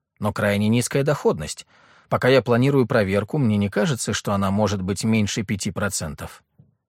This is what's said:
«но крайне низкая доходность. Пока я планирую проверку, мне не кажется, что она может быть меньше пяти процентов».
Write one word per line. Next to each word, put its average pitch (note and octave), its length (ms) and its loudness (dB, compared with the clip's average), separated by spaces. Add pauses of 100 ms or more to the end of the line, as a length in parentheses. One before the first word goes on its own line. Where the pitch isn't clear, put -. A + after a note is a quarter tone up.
(200)
«но G#2 140 -2
крайне G#2 340 0
низкая A#2+ 360 0
доходность. C#3+ 640 -2 (400)
Пока A#2+ 220 0
я C3 120 6
планирую B2+ 460 2
проверку, G2+ 500 0
мне A2 200 2
не G2+ 120 2
кажется, D3+ 440 0
что G#2 200 -4
она G2 160 0
может G2+ 320 0
быть F#2 220 -4
меньше A2 400 0
пяти G2+ 260 -6
процентов». - 720 -8 (480)